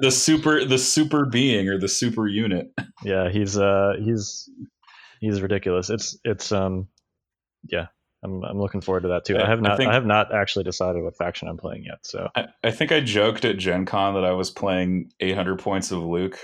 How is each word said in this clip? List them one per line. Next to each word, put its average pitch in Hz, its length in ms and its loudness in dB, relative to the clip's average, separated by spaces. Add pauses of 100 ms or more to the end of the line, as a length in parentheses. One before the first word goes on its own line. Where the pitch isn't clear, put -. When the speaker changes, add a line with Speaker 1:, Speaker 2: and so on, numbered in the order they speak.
Speaker 1:
the 135 120 4
super, 156 520 4
the 131 140 4
super 147 480 2
being 117 420 2
or 98 100 0
the 95 100 0
super 113 400 0
unit. 101 500 -2
<laughs> - 60 -6 (180)
Speaker 2:
Yeah, 95 280 0
he's, 101 260 0
uh, 98 420 4
he's, 110 520 -4 (680)
he's 104 200 0
ridiculous. 92 480 0
It's, - 340 -6
it's, 107 300 -4
um, 95 360 0 (760)
yeah, 85 200 -4 (360)
I'm, 95 220 -8
I'm 98 160 -6
looking 98 220 -2
forward 92 220 0
to 90 40 -2
that 87 160 0
too. 101 120 -2
Speaker 1:
Yeah, - 80 2
Speaker 2:
I 101 40 2
have 113 120 2
Speaker 1:
I - 20 0
Speaker 2:
not, 104 160 4
Speaker 1:
think 127 120 2
Speaker 2:
I 113 40 4
have 127 100 2
not 104 300 2
actually 101 300 0
decided 90 380 -2
what 82 140 -8
faction 87 320 -6
I'm 82 80 -8
playing - 280 -12
yet. - 180 -14
So - 340 -10
Speaker 1:
I, - 120 -2 (140)
I 113 80 2
think 151 220 -2
I 151 80 4
joked 110 460 2
at 101 100 2
Gen 92 300 0
Con 98 300 0
that 92 80 2
I 92 80 4
was 92 180 -2
playing 92 680 0
eight 92 160 0
hundred 92 260 -2
points 95 320 -2
of 85 120 -2
Luke, 87 400 -2